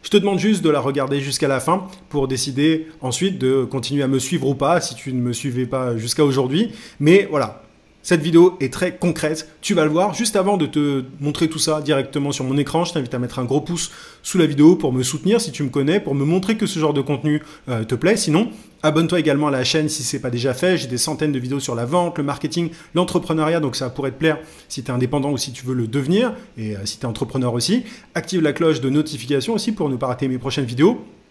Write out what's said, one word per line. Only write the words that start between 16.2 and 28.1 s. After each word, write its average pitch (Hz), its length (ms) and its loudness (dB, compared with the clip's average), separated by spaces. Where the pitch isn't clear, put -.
montrer 190 320 2
que 214 80 0
ce - 140 -4
genre 151 160 2
de 139 80 2
contenu, 147 400 0
euh, 110 160 -2
te 127 100 -2
plaît. 175 220 2
Sinon, 175 320 2
abonne-toi 160 380 2
également 147 280 2
à - 20 2
la 127 140 0
chaîne 156 260 0
si 147 120 -6
c'est 135 160 -4
pas 131 120 -4
déjà 120 240 -2
fait. 180 240 2
J'ai 135 80 -6
des 123 100 -4
centaines 151 360 -2
de 131 60 -2
vidéos 127 220 -4
sur 127 140 -4
la 117 100 -2
vente, 170 320 0
le 147 80 -2
marketing, 151 460 -4
l'entrepreneuriat, 165 680 0
donc 135 160 -4
ça 127 140 -6
pourrait 135 220 -6
te - 60 -16
plaire 156 200 2
si - 120 -10
t'es 135 100 -6
indépendant 131 380 0
ou 139 60 -2
si 120 160 -6
tu 123 140 -14
veux 127 80 -4
le 117 120 -2
devenir, 143 460 0
et, 107 200 -6
euh, 98 100 -8
si - 100 -8
t'es - 100 -10
entrepreneur 123 460 -2
aussi. 185 300 0